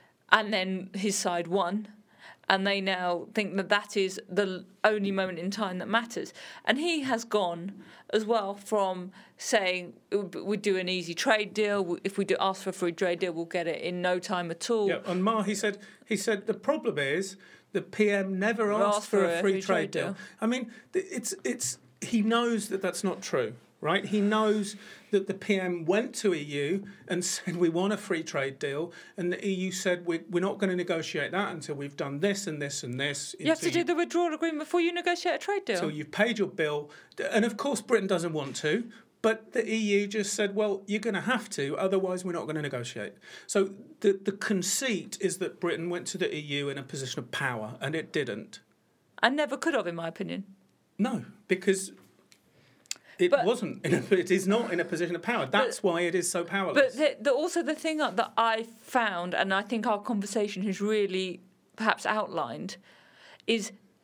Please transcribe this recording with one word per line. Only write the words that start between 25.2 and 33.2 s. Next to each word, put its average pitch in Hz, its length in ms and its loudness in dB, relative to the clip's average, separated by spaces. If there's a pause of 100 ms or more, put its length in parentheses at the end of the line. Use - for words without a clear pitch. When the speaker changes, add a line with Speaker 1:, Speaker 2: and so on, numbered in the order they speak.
Speaker 2:
the 185 60 -2
P 196 240 0
M 175 280 -2
went 214 300 2
to 196 180 2
E 151 100 -2
U 147 420 -2 (220)
and 180 160 0
said, - 320 -4
"We 175 140 4
want 185 240 2
a 196 40 -2
free 170 260 -4
trade 135 360 -2
deal," 151 320 -4 (240)
and 175 160 0
the - 160 -4
E 196 60 2
U 185 180 -2
said, 175 340 0
"We're, 165 140 0 (100)
we're 175 120 2
not 196 160 0
gonna 185 180 2
negotiate 165 560 -2
that 180 220 0
until 156 220 -8
we've 143 200 -8
done 143 240 -4
this 196 260 2
and 151 160 -4
this - 220 -6
and 127 160 -4
this." 143 400 -4